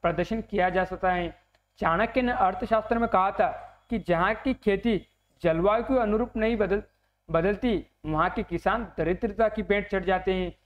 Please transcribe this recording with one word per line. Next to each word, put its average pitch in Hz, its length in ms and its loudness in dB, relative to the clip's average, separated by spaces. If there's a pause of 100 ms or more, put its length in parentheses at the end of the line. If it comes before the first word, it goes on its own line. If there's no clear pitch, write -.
प्रदर्शन 175 400 -2
किया 185 280 0
जा 185 140 0
सकता 185 280 -2
है। 175 240 -2 (420)
चाणक्य 208 440 2
ने 240 100 0
अर्थशास्त्र 220 680 0
में 233 100 0
कहा 196 220 2
था - 460 -2 (120)
कि 226 100 -4
जहां 175 360 2
की 262 180 -2
खेती 202 520 0 (380)
जलवायु 185 400 2
के 262 160 2
अनुरूप 226 380 0
नहीं 220 200 0
बदल, 202 260 0 (460)
बदलती, 190 560 0 (200)
वहां 156 240 0
के 208 140 -4
किसान 196 440 -2 (100)
दरिद्रता 202 520 0
की 214 140 -6
भेंट 202 240 -2
चढ़ 190 160 -2
जाते 185 300 0
हैं। 180 220 -4 (100)